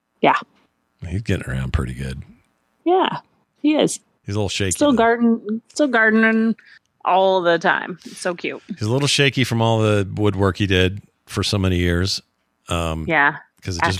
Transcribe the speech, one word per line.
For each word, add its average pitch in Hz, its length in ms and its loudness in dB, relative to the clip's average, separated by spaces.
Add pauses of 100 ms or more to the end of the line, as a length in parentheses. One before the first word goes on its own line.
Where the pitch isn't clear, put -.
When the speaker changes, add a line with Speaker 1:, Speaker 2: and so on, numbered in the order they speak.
(220)
Speaker 1:
Yeah. 139 140 4 (720)
Speaker 2:
He's 95 160 -6
getting 92 260 -4
around 65 240 -6
pretty 64 220 -4
good. 65 260 -10 (640)
Speaker 1:
Yeah, 359 320 2 (460)
he 302 120 2
is. - 240 0 (240)
Speaker 2:
He's 101 120 -6
a - 20 -2
little 101 120 -2
shaky, 95 220 -2
Speaker 1:
Still 294 200 2
Speaker 2:
though. 233 60 2
Speaker 1:
garden, 226 720 0
still 302 180 0
gardening 220 680 2 (500)
all 190 360 2
the 170 160 2
time. 170 480 -2
It's - 140 -18
so 175 160 -6
cute. 131 320 -10
Speaker 2:
He's 170 160 -10
a 107 80 0
little 139 160 0
shaky 135 360 2
from 113 200 0
all 113 160 2
the 104 360 2
woodwork 98 420 2
he 104 100 0
did 92 340 2 (240)
for - 180 -4
so - 140 -2
many 95 200 2
years. 87 440 0 (480)
Um, 80 380 -4
Speaker 1:
Yeah. 147 300 2 (260)
Speaker 2:
'cause 90 140 -8
it - 60 -4
just 92 160 0